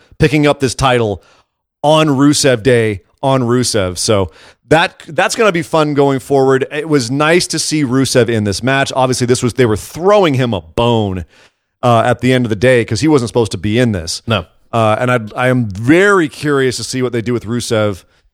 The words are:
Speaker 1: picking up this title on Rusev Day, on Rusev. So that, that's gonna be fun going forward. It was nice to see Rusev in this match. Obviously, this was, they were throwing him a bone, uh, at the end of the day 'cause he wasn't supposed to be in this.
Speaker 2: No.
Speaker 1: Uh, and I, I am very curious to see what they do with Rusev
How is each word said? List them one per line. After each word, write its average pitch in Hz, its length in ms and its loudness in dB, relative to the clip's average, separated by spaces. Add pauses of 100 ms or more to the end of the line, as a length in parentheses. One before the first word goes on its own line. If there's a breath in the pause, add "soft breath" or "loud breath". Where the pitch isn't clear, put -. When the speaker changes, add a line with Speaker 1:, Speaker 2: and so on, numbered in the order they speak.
(180 soft breath)
Speaker 1:
picking 151 280 2
up 143 120 2
this 131 160 -2
title 120 480 0 (640 soft breath)
on 156 240 2
Rusev 135 560 2
Day, 113 380 2 (200)
on 135 200 0
Rusev. 113 560 -2
So 98 340 0 (340 soft breath)
that, 160 400 0
that's 175 300 -2
gonna 220 160 2
be 170 100 -2
fun 151 320 0
going 139 240 2
forward. 135 540 2
It 151 160 -6
was 139 200 0
nice 151 400 2
to 165 120 -6
see 151 240 -2
Rusev 127 440 2
in 113 140 0
this 101 220 -4
match. 135 320 0
Obviously, 127 320 0
this 127 160 0
was, 117 100 -2
they 131 120 2
were 107 100 0
throwing 180 580 0
him 123 180 -2
a 92 80 -4
bone, 107 640 -2 (600 soft breath)
uh, 117 220 2
at 123 140 -2
the 127 120 0
end 123 140 0
of - 20 -6
the 107 60 -2
day 120 300 2
'cause 107 160 -6
he 151 80 0
wasn't 127 200 2
supposed 117 220 -2
to 101 80 -8
be 104 180 -4
in 123 140 2
this. 90 340 -8
Speaker 2:
No. 104 220 -2 (240)
Speaker 1:
Uh, 110 300 2
and 123 100 -2
I, 123 80 2 (160)
I 127 140 -2
am 127 200 0
very 160 600 2
curious 135 480 -2
to 113 80 -10
see 127 180 -6
what 123 100 -4
they 117 100 -4
do 120 100 -4
with 113 120 -2
Rusev 107 600 -2 (300)